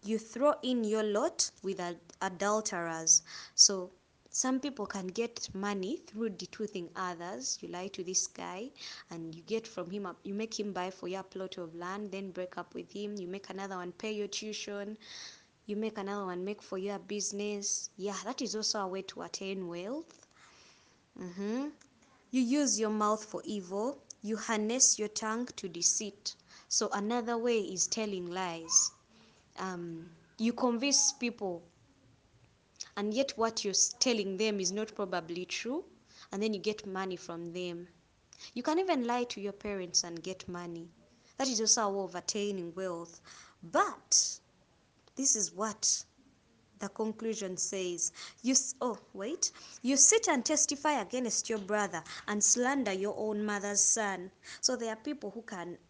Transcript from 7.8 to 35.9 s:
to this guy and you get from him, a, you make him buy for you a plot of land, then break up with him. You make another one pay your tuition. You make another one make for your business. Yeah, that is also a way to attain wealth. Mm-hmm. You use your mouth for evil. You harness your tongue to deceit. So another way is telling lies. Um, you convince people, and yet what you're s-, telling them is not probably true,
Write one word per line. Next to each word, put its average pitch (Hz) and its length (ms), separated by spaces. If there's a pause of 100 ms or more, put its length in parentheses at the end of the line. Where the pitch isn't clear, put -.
to 190 140
this 180 240
guy 180 440 (400)
and 165 240
you 170 80
get 220 240
from 175 240
him, 202 160
a, 170 160
you 202 100
make 220 260
him 208 140
buy 185 180
for 180 180
you 190 100
a 190 60
plot 185 340
of 165 160
land, 185 360
then 196 200
break 180 260
up 175 180
with 175 160
him. 208 260
You 180 120
make 196 220
another 190 260
one 180 160
pay 220 200
your 208 160
tuition. 208 680 (720)
You 208 60
make 214 240
another 202 280
one 180 180
make 208 180
for - 160
your 196 220
business. 202 960
Yeah, 190 280
that 240 160
is 202 140
also 220 240
a 196 80
way 185 160
to - 200
attain 190 440
wealth. 196 640 (920)
Mm-hmm. 202 500 (600)
You 254 100
use 254 380
your 214 120
mouth 214 340
for - 200
evil. 208 560 (220)
You 214 140
harness 220 600
your 214 120
tongue 220 380 (100)
to 190 120
deceit. 175 680 (320)
So - 240
another 233 440
way 233 220
is 190 300
telling 196 420
lies. 165 600 (680)
Um, 170 500 (300)
you 226 140
convince 247 600
people, 190 520 (1300)
and 208 160
yet 269 240
what 226 280
you're 202 80
s-, - 260
telling 208 380
them 214 240
is 180 100
not 214 240
probably 180 520
true, - 380 (460)